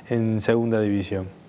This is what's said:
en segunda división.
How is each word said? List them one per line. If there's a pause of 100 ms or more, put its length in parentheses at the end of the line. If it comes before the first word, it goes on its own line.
en
segunda
división. (200)